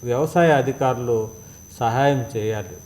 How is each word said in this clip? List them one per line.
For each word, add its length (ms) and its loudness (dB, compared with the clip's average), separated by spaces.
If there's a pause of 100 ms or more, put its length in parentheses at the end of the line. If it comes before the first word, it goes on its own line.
వ్యవసాయ 480 2
అధికారులు 640 0 (600)
సహాయం 420 2 (160)
చేయాలి 480 -6